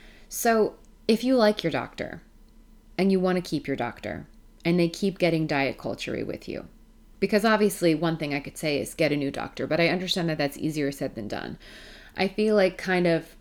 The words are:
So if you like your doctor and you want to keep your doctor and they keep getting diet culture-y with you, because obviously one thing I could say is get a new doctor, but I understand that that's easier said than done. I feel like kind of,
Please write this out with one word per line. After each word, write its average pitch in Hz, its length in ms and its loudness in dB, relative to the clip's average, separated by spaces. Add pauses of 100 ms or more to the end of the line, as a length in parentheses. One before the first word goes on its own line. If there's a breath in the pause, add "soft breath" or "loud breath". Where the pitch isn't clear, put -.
(300 loud breath)
So 226 460 2 (320)
if 220 160 4
you 262 120 4
like 214 280 4
your 165 80 0
doctor - 500 -6 (760)
and 190 140 4
you 190 80 4
want 185 160 2
to 180 140 -4
keep 147 180 -4
your 139 80 -2
doctor 113 520 -6 (360)
and 175 160 2
they 170 80 4
keep 180 300 -4
getting 165 300 2
diet 139 300 -2
culture-y - 460 -6
with - 240 -10
you, - 200 -10 (520)
because 196 240 2
obviously 208 500 4
one 160 240 0
thing 147 160 -4
I 143 60 -2
could - 180 -12
say 147 220 0
is - 140 -6
get 156 180 2
a 147 60 0
new 139 140 -2
doctor, - 360 -6
but 156 120 0
I 170 100 4
understand 175 400 -2
that 156 80 -2
that's 143 200 -2
easier 147 340 -2
said 139 240 -6
than 104 120 -8
done. - 300 -8 (580 loud breath)
I 190 140 0
feel 214 260 2
like 185 220 4
kind 180 300 2
of, 165 340 0